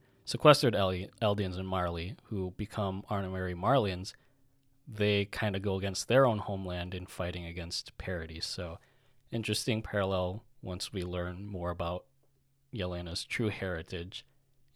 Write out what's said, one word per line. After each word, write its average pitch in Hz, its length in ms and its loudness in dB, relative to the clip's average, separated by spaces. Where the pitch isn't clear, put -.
sequestered 131 480 8
El-, 95 340 2
Eldians 98 360 2
in 95 80 -4
Marley, 90 480 0
who 92 340 -4
become 98 500 -4
honorary 92 460 -2
Marleyans, 98 580 2
they 104 400 2
kinda 101 340 -2
go 98 160 0
against 95 320 -2
their 131 180 8
own 107 120 4
homeland 92 560 -4
in 90 120 -6
fighting 90 400 -6
against 85 520 -8
Paradis. 82 480 -6
So, 85 320 -8
interesting 110 520 0
parallel 95 640 0
once 92 320 -8
we 92 120 -2
learn 90 420 -4
more 87 240 -4
about 87 340 -4
Yelena's 87 500 -4
true 113 240 -2
heritage, 90 760 -6